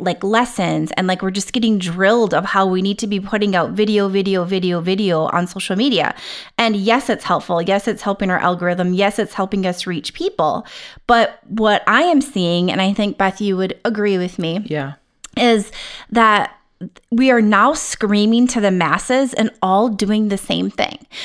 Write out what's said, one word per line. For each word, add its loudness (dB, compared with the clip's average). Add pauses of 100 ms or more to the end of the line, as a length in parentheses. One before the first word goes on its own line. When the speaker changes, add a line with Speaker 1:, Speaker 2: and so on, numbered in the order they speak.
Speaker 1:
like, -4
lessons. 0
And, -2
like, -2
we're -2
just -6
getting 2
drilled 2
of 0
how 0
we 0
need -2
to -6
be -2
putting -2
out 0
video, 2
video, 0
video, 0
video 0
on 0
social -6
media. 0 (440)
And 0
yes, 0
it's -2
helpful. -2
Yes, 0
it's -6
helping -2
our 0
algorithm. 0
Yes, 0
it's -4
helping -2
us -4
reach -6
people. -2 (400)
But 2 (100)
what 2
I 4
am 4
seeing, 0
and 0
I 2
think, -2
Beth, 0
you 0
would -4
agree 0
with -4
me, -4
Speaker 2:
Yeah. -6 (460)
Speaker 1:
is 2 (380)
that 2 (580)
we 4
are 4
now 4
screaming 2
to -2
the 2
masses 0
and 0 (100)
all 2
doing 0
the -2
same -4
thing. -6 (200)